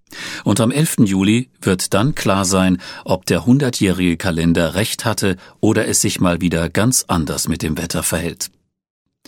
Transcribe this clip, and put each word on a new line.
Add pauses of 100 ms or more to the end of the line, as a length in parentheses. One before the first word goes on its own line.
(440)
Und
am
elften
Juli (120)
wird
dann
klar
sein, (240)
ob
der
hundertjährige
Kalender
recht
hatte (220)
oder
es
sich
mal
wieder
ganz
anders
mit
dem
Wetter
verhält. (760)